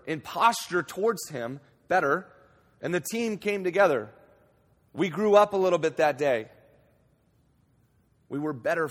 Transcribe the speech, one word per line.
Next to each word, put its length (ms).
in 140
posture 600
towards 480
him 280
better, 380
and 100
the 80
team 380
came 260
together. 460
We 160
grew 280
up 180
a 20
little 220
bit 180
that 220
day. 320
We 100
were 140
better 380